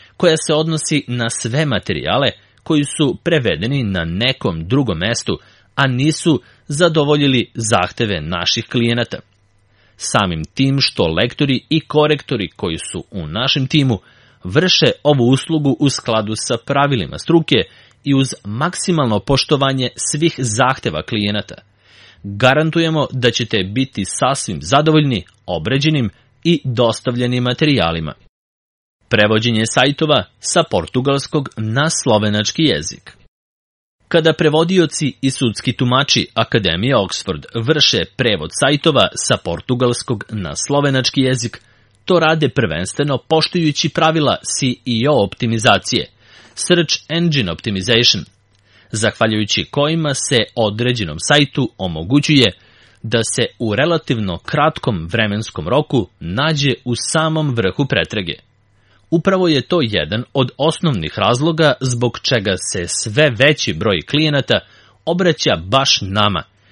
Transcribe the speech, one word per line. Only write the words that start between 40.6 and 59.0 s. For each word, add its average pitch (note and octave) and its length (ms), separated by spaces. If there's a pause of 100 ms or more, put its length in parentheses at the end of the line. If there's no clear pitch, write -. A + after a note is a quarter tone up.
jezik, B2+ 400 (440)
to F3+ 140
rade D#3 300
prvenstveno A#2 720
poštujući D#3+ 720
pravila D#3+ 480
C - 300
E B2 440
O A#2+ 140
optimizacije, A2 840 (440)
Search E3+ 400 (140)
Engine D3 440
Optimization, G#2 720 (640)
zahvaljujući G#2+ 720
kojima D3+ 500
se - 220 (180)
određenom A2 640
sajtu C#3+ 600
omogućuje C3 760 (500)
da A2+ 160 (160)
se B2 120 (120)
u G#2+ 160
relativno A#2+ 640
kratkom C3 720
vremenskom G#2 560
roku B2 400 (120)
nađe C#3 520 (120)
u B2 120
samom D#3 580
vrhu A2 320
pretrage. F2+ 480 (760)